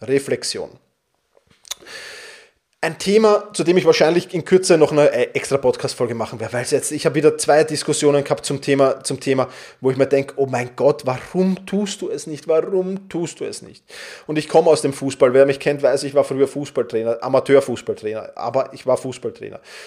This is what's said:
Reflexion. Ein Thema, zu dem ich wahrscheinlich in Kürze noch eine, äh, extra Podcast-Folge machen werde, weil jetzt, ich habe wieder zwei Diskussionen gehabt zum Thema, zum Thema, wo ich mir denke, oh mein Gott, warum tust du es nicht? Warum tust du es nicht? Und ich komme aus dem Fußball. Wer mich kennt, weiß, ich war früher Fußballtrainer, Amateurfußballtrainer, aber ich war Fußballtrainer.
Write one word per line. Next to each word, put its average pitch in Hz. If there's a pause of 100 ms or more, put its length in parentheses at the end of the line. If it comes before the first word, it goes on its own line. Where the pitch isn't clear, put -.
Reflexion. 127 (2250)
Ein 160
Thema, 208
zu 160
dem 175
ich 175
wahrscheinlich 160
in 170
Kürze 185
noch 156
eine, 147
äh, 120
extra -
Podcast-Folge 123
machen 113
werde, 110
weil 120
jetzt, 139
ich 151
habe 147
wieder 151
zwei 151
Diskussionen 143
gehabt -
zum 139
Thema, 135
zum 135
Thema, 131 (320)
wo 131
ich 123
mir 135
denke, 139
oh 139
mein 123
Gott, 135
warum 180
tust 202
du 170
es 147
nicht? 147
Warum 185
tust 165
du -
es 104
nicht? - (460)
Und 151
ich 147
komme 165
aus 151
dem 139
Fußball. 135
Wer 139
mich 139
kennt, 143
weiß, 135
ich 139
war 139
früher 135
Fußballtrainer, 117
Amateurfußballtrainer, 120
aber 127
ich -
war 127
Fußballtrainer. 113 (260)